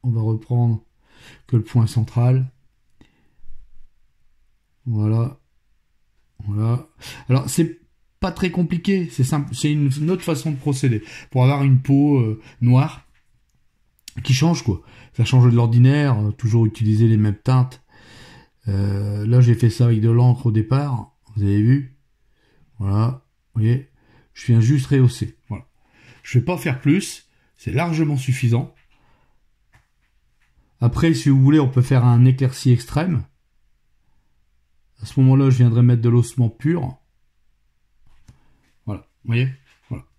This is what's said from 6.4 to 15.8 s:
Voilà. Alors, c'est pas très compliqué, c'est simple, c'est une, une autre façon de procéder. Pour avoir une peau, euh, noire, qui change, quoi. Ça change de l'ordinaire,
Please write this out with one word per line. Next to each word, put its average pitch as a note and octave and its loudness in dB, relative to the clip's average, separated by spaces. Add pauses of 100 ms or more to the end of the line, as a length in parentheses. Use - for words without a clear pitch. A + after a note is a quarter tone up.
Voilà. G#2+ -4 (400)
Alors, C3 0
c'est E3 -2 (400)
pas F#3 -4
très F3+ -4
compliqué, F3+ -2
c'est - -4
simple, C#3 -4
c'est D3+ -4
une, D3 0
une D3+ -4
autre F#3 -6
façon D#3+ -4
de C#3+ -6
procéder. C3 -4 (260)
Pour B2+ 0
avoir C#3 0
une C3+ 4
peau, C#3 2
euh, A2 -4 (200)
noire, B2 0 (1160)
qui B2+ 0
change, D#3+ 0
quoi. F#2+ -4 (300)
Ça A#2+ -2
change B2 4
de A#2 4
l'ordinaire, A#2+ 2